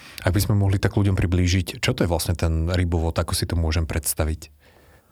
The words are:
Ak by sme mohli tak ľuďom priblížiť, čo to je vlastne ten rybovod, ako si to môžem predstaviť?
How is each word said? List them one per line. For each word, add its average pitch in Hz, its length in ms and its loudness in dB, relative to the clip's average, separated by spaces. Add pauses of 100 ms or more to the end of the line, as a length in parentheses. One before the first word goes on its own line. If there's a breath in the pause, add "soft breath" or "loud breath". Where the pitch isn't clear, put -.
(200 loud breath)
Ak - 140 0
by 98 80 2
sme 104 160 2
mohli 98 200 2
tak - 200 0
ľuďom 101 160 2
priblížiť, 90 640 2
čo - 160 0
to - 80 -2
je 92 80 2
vlastne 82 240 0
ten 80 320 0
rybovod, 85 480 0
ako - 180 -2
si - 140 -4
to - 80 -4
môžem 82 320 0
predstaviť? - 640 -4 (640 soft breath)